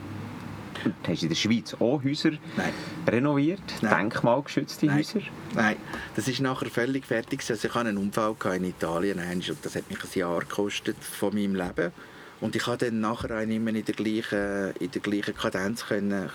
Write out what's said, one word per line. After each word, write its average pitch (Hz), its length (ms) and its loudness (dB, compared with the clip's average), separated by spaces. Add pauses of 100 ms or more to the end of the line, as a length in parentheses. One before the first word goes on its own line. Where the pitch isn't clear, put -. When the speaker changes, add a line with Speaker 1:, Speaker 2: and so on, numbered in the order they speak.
(1040)
Speaker 1:
Hast - 200 0
du 85 40 2
in 78 40 2
der 82 60 2
Schweiz 110 380 2
auch 127 300 4
Häuser 151 260 4 (260)
Speaker 2:
Nein. - 160 0 (360)
Speaker 1:
renoviert? 143 520 4 (220)
Speaker 2:
Nein. 104 280 6
Speaker 1:
Denkmalgeschützte - 760 2
Speaker 2:
Nein. 143 120 6
Speaker 1:
Häuser? 156 220 0 (340)
Speaker 2:
Nein, 107 220 4 (380)
das 110 140 0
ist 127 120 0
nachher 131 300 0
völlig 131 340 2
fertig 117 360 0
gewesen. - 120 -2
Also - 160 0
ich - 60 -2
hatte 117 140 2
einen 101 100 2
Unfall 107 380 2 (180)
in 92 100 0
Italien 90 540 0
einmal 87 320 -2
und 78 140 -6
das 92 100 -6
hat - 160 -4
mich 95 80 -6
ein - 200 -4
Jahr 87 220 2
gekostet 101 600 -2
von - 320 -2
meinem 101 220 2
Leben. 95 360 -2 (480)
Und 113 140 -2
ich 113 80 0
konnte 123 240 0
dann 113 140 0
nachher 113 360 -2
auch 110 100 0
nicht 110 160 0
mehr 110 120 0
in 107 100 0
der 107 100 -2
gleichen, 101 840 0
in 90 120 -4
der 95 100 -4
gleichen 104 340 0
Kadenz 104 520 -2
können, 101 480 0